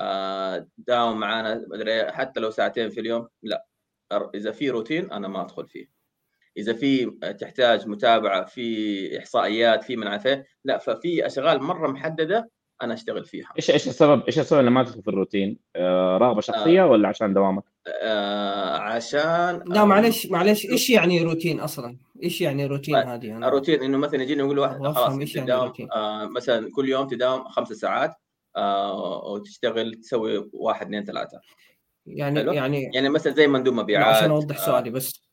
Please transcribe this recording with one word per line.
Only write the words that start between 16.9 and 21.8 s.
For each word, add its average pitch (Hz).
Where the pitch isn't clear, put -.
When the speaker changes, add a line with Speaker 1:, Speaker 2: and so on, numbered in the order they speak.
Speaker 2:
عشان 104
دوامك؟ 98
Speaker 1:
آه، 101
عشان، 160
Speaker 3:
لا، 196
Speaker 1:
آه، -
Speaker 3:
معلش، 208
معلش، 185
Speaker 1:
شوف. -
Speaker 3:
إيش 247
يعني 180
روتين 165
أصلا؟ 127